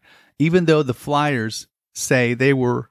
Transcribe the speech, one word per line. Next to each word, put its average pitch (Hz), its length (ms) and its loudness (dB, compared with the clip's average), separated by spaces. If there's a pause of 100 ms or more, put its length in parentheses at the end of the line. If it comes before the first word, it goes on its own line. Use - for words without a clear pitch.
(400)
even 165 260 2
though 156 180 4
the 127 100 -2
flyers 143 760 -4 (260)
say 123 400 0
they 131 200 2
were 123 380 -2